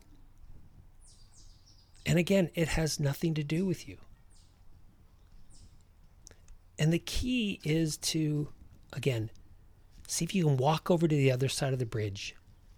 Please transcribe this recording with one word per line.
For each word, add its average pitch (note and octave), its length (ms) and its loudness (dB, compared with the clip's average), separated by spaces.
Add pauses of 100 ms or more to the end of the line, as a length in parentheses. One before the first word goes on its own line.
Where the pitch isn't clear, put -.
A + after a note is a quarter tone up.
(2000)
And D3+ 140 4
again, F3+ 360 4
it E3 140 0
has D#3+ 320 0
nothing D3+ 340 0
to D3+ 100 -2
do D#3+ 200 0
with - 240 -2
you. F#2 100 -14 (2750)
And D#3 160 2
the E3+ 60 2
key A#3+ 640 0
is D#3 360 0
to, D3+ 500 -2 (440)
again, A#2 380 -2 (760)
see - 160 -4
if E3 100 -6
you F#3 100 4
can C#3+ 120 4
walk D3 340 2
over E3+ 160 4
to D3+ 100 2
the C3+ 140 6
other B2+ 180 0
side C3+ 240 -2
of C3 60 -2
the B2+ 80 -2
bridge G#2 480 -6 (440)